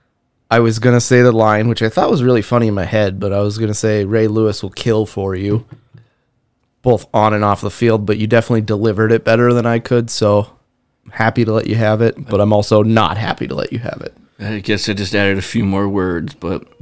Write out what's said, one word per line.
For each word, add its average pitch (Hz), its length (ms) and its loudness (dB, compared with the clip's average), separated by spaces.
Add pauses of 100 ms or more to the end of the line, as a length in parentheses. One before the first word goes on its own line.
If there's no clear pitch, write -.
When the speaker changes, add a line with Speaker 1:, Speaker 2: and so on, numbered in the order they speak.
(520)
Speaker 1:
I 113 80 4
was 113 200 2
gonna 123 200 4
say 123 220 4
the 123 100 6
line, 110 380 2
which 113 120 -2
I 110 80 0
thought - 200 0
was 127 140 0
really 123 180 2
funny 117 260 0
in 107 60 0
my 95 120 -2
head, 101 340 -2
but 98 120 -4
I 101 80 0
was 104 180 -2
gonna 110 160 -2
say, 107 300 0
"Ray 110 240 0
Lewis 107 360 0
will 98 80 -8
kill 110 340 -2
for 98 300 -6
you," 104 300 -4 (1160)
both 117 320 2
on 107 200 4
and 104 100 0
off 101 180 0
the 101 80 -6
field, 110 360 0
but 104 120 -2
you 107 100 -2
definitely 113 340 2
delivered 110 500 0
it 113 120 2
better 120 300 4
than 120 120 0
I 117 140 0
could, 120 300 -2
so 104 380 0 (580)
I'm - 60 -20
happy 113 340 0
to 110 80 -2
let 110 140 -2
you 107 80 -2
have 107 260 0
it, - 260 -2
but 101 140 0
I'm 104 120 2
also 104 280 2
not 107 360 2
happy - 300 -6
to - 80 -8
let - 160 -6
you - 80 -6
have - 220 -10
it. 50 120 -14 (260)
Speaker 2:
I 104 200 -8
guess 101 300 -4
I 107 40 0
just 98 220 -6
added 98 220 0
a 95 40 -4
few - 220 -2
more 98 240 0
words, 92 460 -4
but 85 320 -8 (160)